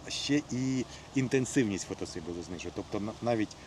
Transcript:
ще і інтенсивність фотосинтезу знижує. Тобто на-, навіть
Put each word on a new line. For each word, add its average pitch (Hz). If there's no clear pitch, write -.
ще -
і 127
інтенсивність 123
фотосинтезу 87
знижує. 87
Тобто 101
на-, 104
навіть 117